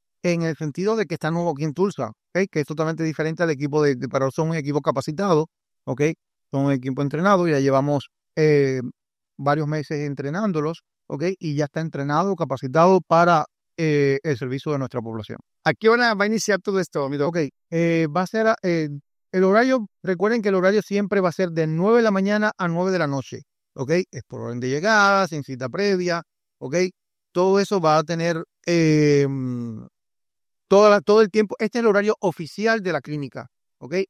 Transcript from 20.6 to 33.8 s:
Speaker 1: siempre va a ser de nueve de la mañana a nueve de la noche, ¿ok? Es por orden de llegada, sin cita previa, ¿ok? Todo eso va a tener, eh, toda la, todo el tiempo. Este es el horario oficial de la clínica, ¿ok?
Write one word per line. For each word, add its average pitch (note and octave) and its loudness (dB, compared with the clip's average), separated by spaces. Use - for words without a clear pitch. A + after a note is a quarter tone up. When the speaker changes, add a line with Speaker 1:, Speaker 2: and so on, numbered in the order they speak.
Speaker 1:
siempre G3+ -2
va F#3 0
a - 0
ser F3+ -2
de D#3+ -2
nueve F3+ 2
de A#3+ 4
la A3 2
mañana G#3 0
a F#3 -2
nueve F3 -2
de F#3 0
la E3 0
noche, C#3 -6
¿ok? C3+ -4
Es C3+ -14
por A#2+ -12
orden A#2+ -8
de B2+ -4
llegada, G3 2
sin D3+ -8
cita C3 -8
previa, F3 -2
¿ok? C3+ -8
Todo F#3+ 2
eso G3 0
va D#3 4
a D#3+ 0
tener, E3 -2
eh, D3+ 4
toda G#3 8
la, G3+ 6
todo G#3+ 4
el G#3+ 4
tiempo. G#3+ 0
Este A3+ -2
es A#3 0
el A#3 4
horario G#3 2
oficial G#3 -2
de F3+ -4
la D3 -2
clínica, C#3 -10
¿ok? B2+ -12